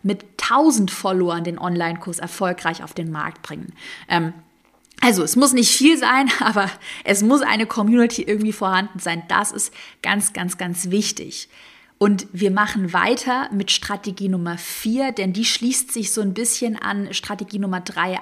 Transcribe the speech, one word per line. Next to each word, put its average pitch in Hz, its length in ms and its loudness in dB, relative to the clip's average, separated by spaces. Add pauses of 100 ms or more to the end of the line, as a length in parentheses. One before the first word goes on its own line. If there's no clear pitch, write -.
mit 196 340 -4
tausend 240 540 4
Followern 180 520 0
den 170 140 -6
Online-Kurs 170 600 -4
erfolgreich 175 640 -4
auf 160 100 -14
den 165 180 -6
Markt 156 300 -8
bringen. - 320 -12 (340)
Ähm, 170 260 0 (680)
also 208 220 4
es - 120 -2
muss 254 160 6
nicht 240 240 4
viel 311 220 6
sein, 254 380 4
<laughs> - 40 -4
aber 202 300 2 (340)
es 196 200 2
muss 262 180 6
eine 220 240 2
Community 233 560 4
irgendwie 214 320 0
vorhanden 190 460 -2
sein. 165 300 -4
Das 196 220 0
ist - 220 -6 (300)
ganz, 202 280 0
ganz, 180 280 -6
ganz 175 320 -4
wichtig. - 580 -4 (480)
Und 202 360 2
wir 190 160 0
machen 196 440 0
weiter 240 580 0
mit 196 180 -2
Strategie 196 580 -4
Nummer 175 300 -2
vier, 254 540 -2
denn 190 220 -2
die 220 120 -2
schließt - 460 -2
sich 220 200 -4
so 220 100 0
ein 196 120 0
bisschen 226 420 -2
an 202 380 -6
Strategie 202 460 -6
Nummer 185 200 -2
drei 180 420 -4